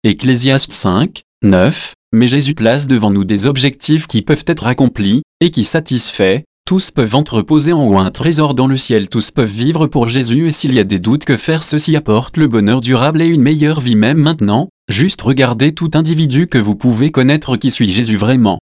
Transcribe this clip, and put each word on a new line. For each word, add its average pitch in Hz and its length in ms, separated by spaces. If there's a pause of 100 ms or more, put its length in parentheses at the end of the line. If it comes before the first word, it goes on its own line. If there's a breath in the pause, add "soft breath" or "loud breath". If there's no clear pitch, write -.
Ecclésiaste 127 680
cinq, 101 520 (200)
neuf, 98 500 (200)
mais 120 140
Jésus 139 260
place 135 340
devant 110 220
nous 98 160
des 104 220
objectifs 143 600
qui 110 140
peuvent - 260
être 160 200
accomplis, 120 560 (180)
et 175 80
qui 113 140
satisfait, 131 800 (200)
tous 185 260
peuvent 113 240
entreposer 151 560
en 151 160
haut 98 100
un 95 140
trésor 151 420
dans 127 140
le 135 100
ciel, 107 300
tous - 240
peuvent 117 180
vivre 143 380
pour 117 220
Jésus, 131 400
et - 20
s'il 135 220
y 120 60
a 101 40
des 95 160
doutes, 110 240
que 127 140
faire ? 160 260
Ceci 151 320
apporte 110 420
le 151 100
bonheur 113 340
durable 131 400
et 165 60
une 165 140
meilleure 151 380
vie 123 160
même 117 220
maintenant, 147 500 (220)
juste 135 320
regardez 131 520
tout 160 200
individu 156 540
que 131 100
vous 104 180
pouvez 123 340
connaître 135 460
qui 131 160
suit 104 200
Jésus 110 260
vraiment. 107 500